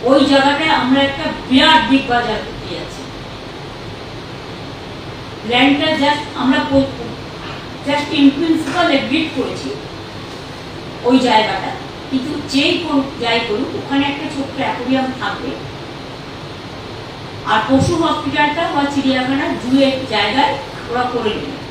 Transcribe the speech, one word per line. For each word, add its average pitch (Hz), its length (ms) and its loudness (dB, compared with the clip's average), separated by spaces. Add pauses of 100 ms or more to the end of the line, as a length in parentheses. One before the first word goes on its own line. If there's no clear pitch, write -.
ওই 269 220 8
জায়গাটায় 285 480 4
আমরা 262 220 4
একটা 277 240 0 (240)
বিরাট 302 400 8
বিগ 269 220 4
বাজার 220 340 0
করতে - 300 -10
যাচ্ছি। - 260 -10 (2500)
ল্যান্ডটা 285 380 6 (140)
just 285 220 4 (180)
আমরা 269 180 4 (100)
প-, 269 240 4 (960)
just 294 200 0 (120)
in 277 80 8 (100)
principle 339 600 2
agreed 285 400 0
করেছি - 320 -4 (1300)
ওই 254 140 6 (100)
জায়গাটা, 220 420 2 (400)
কিন্তু 269 220 -2 (220)
যেই 302 200 4 (100)
করুক, 277 240 2 (140)
যাই 233 260 2
করুক, 240 220 -2 (100)
ওখানে 277 320 0
একটা 302 240 -6
ছোট্ট 269 200 -6 (100)
অ্যাকোয়ারিয়াম 247 420 0 (140)
থাকবে। - 300 -4 (2000)
আর - 160 4
পশু 269 340 4
হসপিটালটা 302 600 0 (120)
বা 277 80 2 (100)
চিড়িয়াখানা 262 520 0 (160)
জুয়ের 269 340 4 (180)
জায়গায় 262 400 2 (360)
ওরা 247 140 0 (100)
করে 214 260 0
নেবে। - 200 -8 (120)